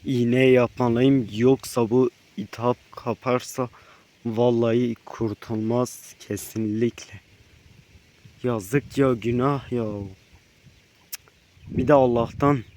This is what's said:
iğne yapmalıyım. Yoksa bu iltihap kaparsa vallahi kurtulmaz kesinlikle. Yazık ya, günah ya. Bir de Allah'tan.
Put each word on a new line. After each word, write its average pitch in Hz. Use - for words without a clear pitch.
iğne 123
yapmalıyım. 123
Yoksa 120
bu 127
iltihap 120
kaparsa 123
vallahi 117
kurtulmaz 113
kesinlikle. 110
Yazık 120
ya, 135
günah 123
ya. 117
Bir 127
de 151
Allah'tan. 127